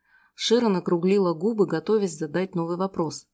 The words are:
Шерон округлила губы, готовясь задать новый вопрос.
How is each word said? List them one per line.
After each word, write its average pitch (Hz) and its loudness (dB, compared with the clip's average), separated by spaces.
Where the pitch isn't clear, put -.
Шерон 220 2
округлила 180 2
губы, 196 0
готовясь 180 0
задать 165 -4
новый 170 -2
вопрос. 180 -6